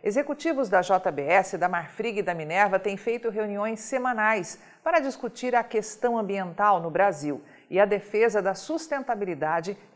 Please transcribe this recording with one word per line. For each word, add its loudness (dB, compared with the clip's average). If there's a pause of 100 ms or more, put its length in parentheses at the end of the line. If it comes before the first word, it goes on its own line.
executivos -2
da 6
J 2
B -4
S, 4
da 0
Marfrig -4
e -2
da -2
Minerva 2
têm -4
feito -4
reuniões -4
semanais -2 (240)
para 4
discutir -4
a 4
questão -2
ambiental 2
no -4
Brasil 0 (280)
e 2
a 8
defesa 2
da 0
sustentabilidade -4 (180)